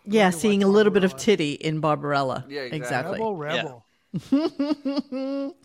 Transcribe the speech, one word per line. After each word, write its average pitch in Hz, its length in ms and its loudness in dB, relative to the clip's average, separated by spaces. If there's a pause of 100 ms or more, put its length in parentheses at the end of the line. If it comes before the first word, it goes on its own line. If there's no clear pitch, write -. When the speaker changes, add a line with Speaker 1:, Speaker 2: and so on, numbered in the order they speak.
Speaker 1:
Yeah, 214 180 2
Speaker 2:
Going 220 80 6
to 170 80 -2
Speaker 1:
seeing 202 220 4
Speaker 2:
watch 196 40 4
Speaker 1:
a 196 40 4
little 208 240 6
bit 190 100 2
of 185 80 2
Speaker 2:
Barbarella. - 140 -12
Speaker 1:
titty 165 260 2
in 156 300 -4
Barbarella. 143 680 -2
Speaker 3:
Yeah, 143 140 -10
exactly. 127 160 -8
Speaker 1:
Exactly. 131 420 -4
Speaker 2:
Rebel, 220 160 -4
rebel. 127 480 -6 (300)
Speaker 1:
<laughs> 277 1500 -4